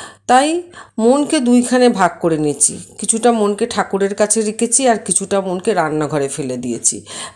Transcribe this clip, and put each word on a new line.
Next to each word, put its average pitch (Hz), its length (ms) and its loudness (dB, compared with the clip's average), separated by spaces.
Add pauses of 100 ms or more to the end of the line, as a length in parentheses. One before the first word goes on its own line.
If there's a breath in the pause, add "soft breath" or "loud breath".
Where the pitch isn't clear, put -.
(260 loud breath)
তাই 302 360 2 (360 loud breath)
মনকে 285 420 2
দুইখানে 247 480 4
ভাগ 185 220 2 (100)
করে 160 180 0
নিয়েছি, 151 420 -2 (180)
কিছুটা 226 340 2
মনকে 208 340 0
ঠাকুরের 196 480 -2
কাছে 208 280 0
রেখেছি 233 460 0
আর 226 80 4
কিছুটা 196 440 -2
মনকে 185 340 -2
রান্নাঘরে 151 540 0
ফেলে 131 280 -6
দিয়েছি। 117 480 -4 (320 loud breath)